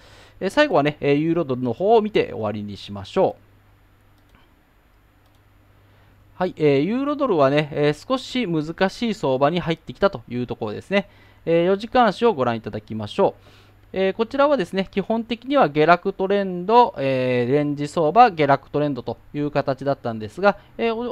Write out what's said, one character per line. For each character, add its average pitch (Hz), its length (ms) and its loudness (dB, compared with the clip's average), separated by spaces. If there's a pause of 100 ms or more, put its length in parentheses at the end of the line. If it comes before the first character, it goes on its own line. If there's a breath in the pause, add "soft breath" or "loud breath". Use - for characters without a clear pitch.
(400 loud breath)
え 185 60 -4
ー、 196 40 -4
最 302 160 2
後 277 80 -2
は 147 80 4
ね、 147 180 0
え 143 120 2
ー、 - 20 4
ユ 160 180 0
ー - 20 2
ロ 170 100 -2
ド 131 100 -4
ル 123 80 -6
の 123 100 -2
方 208 240 2
を 214 60 4
見 208 80 -2
て 165 220 0
終 101 80 -8
わ 107 120 -2
り 107 100 -8
に 104 140 -12
し - 160 -14
ま 101 120 -12
し - 140 -8
ょ 185 200 2
う。 - 60 -20 (3000 soft breath)
は 180 100 -4
い、 180 100 -6
え 143 220 2
ー、 - 20 2
ユ 220 220 -2
ー - 20 -4
ロ 285 120 -4
ド 285 100 -2
ル 208 100 0
は 139 120 6
ね、 147 240 0
え 147 180 0
ー、 - 180 -8
少 262 100 -2
し 247 280 -6
難 165 420 -2
し 233 220 -4
い 196 40 -2
相 131 240 0
場 143 120 2
に 175 100 -2
入 160 160 -4
っ - 20 -12
て - 140 -16
き - 60 -18
た 196 120 2
と 117 180 -14
い 120 80 -8
う 123 100 -4
と 120 100 -10
こ 117 100 -8
ろ 107 60 -6
で 104 80 -10
す - 100 -14
ね。 196 180 0 (380 soft breath)
え 170 160 2
ー、 - 40 2
四 196 120 2
時 220 100 -10
間 247 180 4
足 208 180 -2
を 226 100 4
ご 131 100 0
覧 117 120 0
い 110 40 -8
た 107 100 -12
だ 107 100 -10
き - 140 -14
ま 110 120 -8
し - 140 -14
ょ 180 200 4
う。 - 100 -20 (460 soft breath)
え 190 140 0
ー、 - 20 -4
こ 226 140 -2
ち 247 100 -12
ら 277 120 4
は 294 80 2
で 240 80 0
す - 80 -14
ね、 185 180 -2
基 202 100 -4
本 226 220 -2
的 226 220 -8
に 269 120 -2
は 220 120 4
下 151 180 2
落 175 260 4
ト 190 140 -4
レ 202 160 0
ン 180 240 -6
ド、 233 320 4
え 127 500 0
ー、 127 40 0
レ 147 100 2
ン 147 140 -2
ジ 147 100 -6
相 151 240 0
場、 240 220 6
下 151 160 0
落 139 200 2
ト 147 120 -2
レ 147 80 0
ン 139 60 -4
ド 123 100 -10
と 117 140 -8 (140)
い 147 60 -8
う 147 140 -4
形 135 320 -2
だ 139 80 0
っ 139 40 -4
た 117 160 -8
ん 113 60 -8
で 107 100 -10
す 170 120 -14
が、 202 180 2 (200 loud breath)
え 226 120 -2
ー、 226 60 -2
お-、 240 160 -6